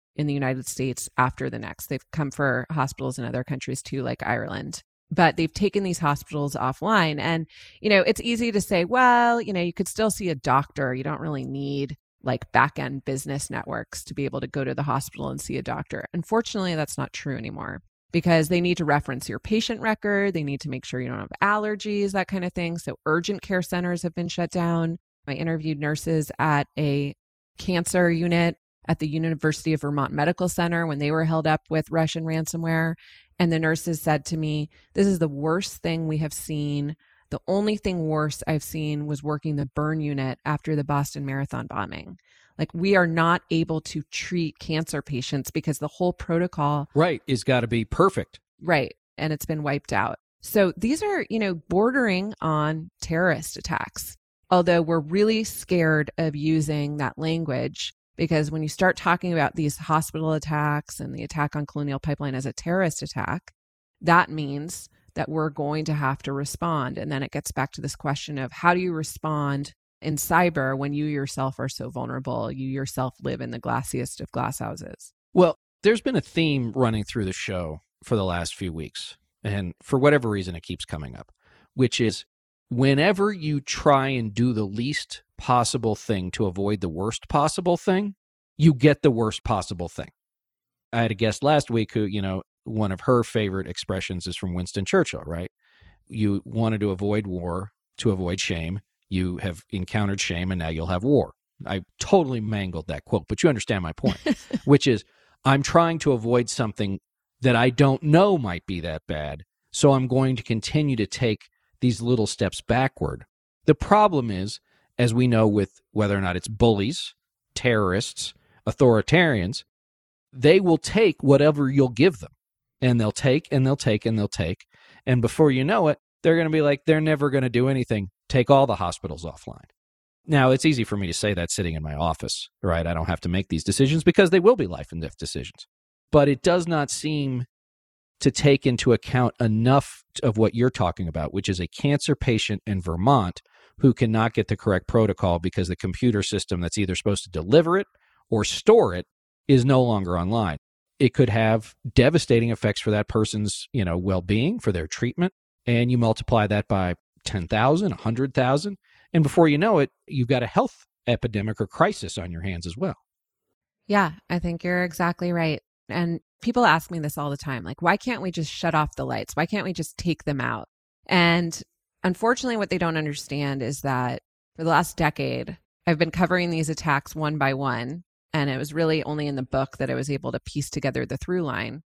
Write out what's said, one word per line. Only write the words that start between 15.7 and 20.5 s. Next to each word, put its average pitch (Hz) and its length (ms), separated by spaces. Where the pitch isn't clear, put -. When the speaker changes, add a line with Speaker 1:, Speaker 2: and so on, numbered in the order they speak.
Speaker 1:
Unfortunately, 185 640
that's 151 220
not 135 160
true 135 240
anymore, - 440
because 165 380
they 175 120
need 175 160
to 165 80
reference 143 440
your 104 100
patient 220 420
record. 202 520
They 160 100
need 139 180